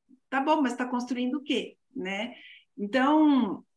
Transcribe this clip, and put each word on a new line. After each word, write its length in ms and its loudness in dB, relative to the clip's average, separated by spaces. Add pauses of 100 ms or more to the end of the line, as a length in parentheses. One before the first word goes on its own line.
(300)
Tá 100 -2
bom, 220 2
mas 120 0
tá 120 -4
construindo 500 -4
o 80 -8
quê, 320 -4 (180)
né? 400 -8 (440)
Então, 840 2 (160)